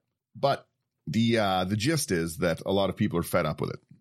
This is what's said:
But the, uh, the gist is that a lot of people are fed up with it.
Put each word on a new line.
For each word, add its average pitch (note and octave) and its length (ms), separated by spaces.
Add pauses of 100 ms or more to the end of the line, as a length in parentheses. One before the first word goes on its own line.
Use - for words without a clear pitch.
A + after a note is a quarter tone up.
(360)
But C#3 320 (400)
the, A2+ 320
uh, F#2 260
the G2 100
gist C3+ 360
is E2 260
that E2 280
a G2 60
lot G2 180
of - 60
people E2+ 240
are E2 40
fed F2+ 220
up D2+ 160
with G1+ 100
it. - 80 (220)